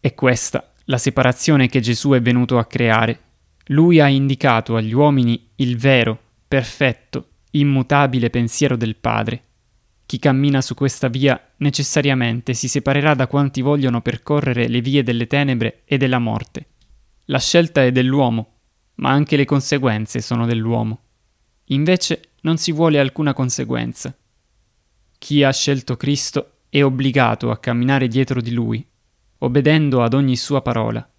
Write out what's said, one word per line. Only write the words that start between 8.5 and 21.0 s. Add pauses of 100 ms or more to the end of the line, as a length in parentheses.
del
Padre. (600)
Chi
cammina
su
questa
via (160)
necessariamente
si
separerà
da
quanti
vogliono
percorrere
le
vie
delle
tenebre
e
della
morte. (580)
La
scelta
è
dell'uomo, (380)
ma
anche
le
conseguenze
sono
dell'uomo. (680)